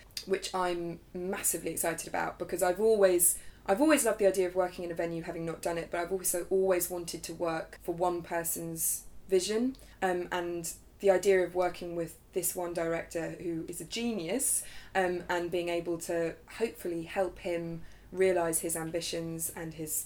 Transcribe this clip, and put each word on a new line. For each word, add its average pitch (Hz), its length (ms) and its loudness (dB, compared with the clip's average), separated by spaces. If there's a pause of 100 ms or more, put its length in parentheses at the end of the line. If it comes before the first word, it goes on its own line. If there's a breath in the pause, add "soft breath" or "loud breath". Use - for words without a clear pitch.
(260 soft breath)
which 190 280 -2
I'm 175 460 -2 (140)
massively 180 580 -2
excited 165 360 -2
about 165 300 -2
because 175 240 -4
I've 180 180 2
always, 196 580 6 (280 loud breath)
I've 196 160 4
always 302 240 6
loved 208 140 2
the 202 80 6
idea 185 200 4
of 180 80 -4
working 180 300 0
in 170 60 -6
a - 20 -4
venue, 170 300 -4
having 170 220 -6
not 160 160 -6
done 170 160 -2
it, 165 120 -6
but 175 100 -2
I've 170 120 -2
also 180 380 -2
always 190 400 4
wanted 170 340 -6
to 165 100 -8
work 165 480 -4
for 175 120 -4
one 175 280 0
person's 165 840 -4 (260)
vision, 214 480 2 (240 soft breath)
um, 180 300 0
and 175 400 -4 (280)
the 196 120 6
idea 185 320 6
of 175 120 -4
working 175 400 -2
with 165 220 -4 (160)
this 180 220 -2
one 175 180 -4
director 165 680 -2
who 165 260 -4
is 165 120 -10
a 160 60 -8
genius, 226 800 0 (300 loud breath)
um, 180 360 2
and 175 220 0
being 175 180 0
able 170 300 -2
to 170 360 -2 (220)
hopefully 175 460 -4
help 180 360 -2
him 170 420 -4 (320 soft breath)
realise 180 460 4
his 165 180 -2
ambitions 165 800 -4
and 165 180 -8
his 160 320 -4